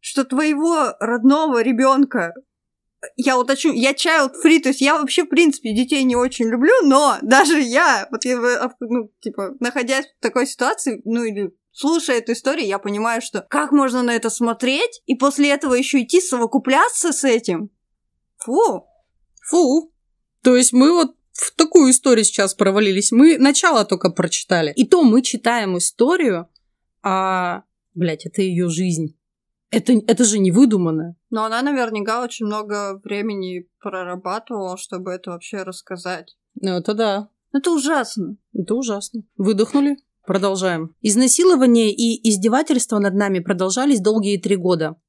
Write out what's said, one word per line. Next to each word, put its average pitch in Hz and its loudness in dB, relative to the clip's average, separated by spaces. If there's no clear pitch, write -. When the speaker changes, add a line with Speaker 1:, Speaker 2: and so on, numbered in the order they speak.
Speaker 1:
что - -4
твоего 302 -2
родного 247 2
ребёнка, 262 2
я 254 0
уточню, 269 0
я 262 2
child-free, 311 2
то 254 0
есть 269 -2
я 285 2
вообще, 302 -2
в - -10
принципе, 277 2
детей 254 0
не 247 2
очень 247 -2
люблю, 254 2
но 277 4
даже 294 4
я, 247 2
вот - -8
я, 247 -2
в, 247 -2
ну, 233 -6
типа, 202 -10
находясь 254 -4
в - -20
такой 240 0
ситуации, - -4
ну, 233 -4
или 202 -6
слушая 302 -2
эту 226 -4
историю, 269 -4
я 196 -4
понимаю, 214 -4
что - -10
как 285 -2
можно 262 2
на 240 -2
это 226 -2
смотреть 254 -2
и 294 0
после 285 2
этого 277 0
ещё 247 0
идти 339 2
совокупляться 277 0
с - -4
этим? 214 0
Фу! 262 -2
Speaker 2:
Фу! 320 0
То 247 6
есть 247 2
мы 269 6
вот 330 0
в - -8
такую 320 6
историю 247 4
сейчас 202 -2
провалились. 196 0
Мы 285 6
начало 277 2
только 180 0
прочитали. 165 -2
И 254 4
то 359 6
мы 240 6
читаем 226 -2
историю, 240 0
а, 190 -4
блядь, 165 -6
это 196 -4
её 180 -2
жизнь. 165 -4
Это, 226 0
это 226 2
же 214 0
не 190 2
выдуманное. 170 2
Speaker 1:
Но 220 -4
она 226 -4
наверняка 233 -4
очень 240 -8
много 208 -6
времени 202 -8
прорабатывала, 185 -10
чтобы 185 -12
это 180 -12
вообще 175 -12
рассказать. 180 -12
Speaker 2:
Ну, 190 -4
это 180 -4
да. 208 -4
Speaker 1:
Это 277 -2
ужасно. 262 -4
Speaker 2:
Это 208 -4
ужасно. 220 -6
Выдохнули. 226 0
Продолжаем. 185 -4
Изнасилование 240 4
и 226 -2
издевательства 226 0
над 196 -2
нами 196 0
продолжались 190 0
долгие 202 0
три 190 -2
года. 170 -2